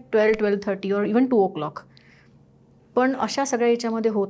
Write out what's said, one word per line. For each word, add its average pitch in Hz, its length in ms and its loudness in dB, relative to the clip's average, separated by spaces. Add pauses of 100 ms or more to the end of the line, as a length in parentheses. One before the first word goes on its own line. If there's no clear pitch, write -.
(120)
twelve, 220 260 4
twelve 208 220 0
thirty 196 320 -4
or 202 100 0
even 214 200 2
two 254 200 2
o'clock. 156 380 -4 (1120)
पण 254 220 2
अशा 220 280 -4
सगळ्या 247 240 0
याच्यामध्ये 226 420 0
होत 202 200 -2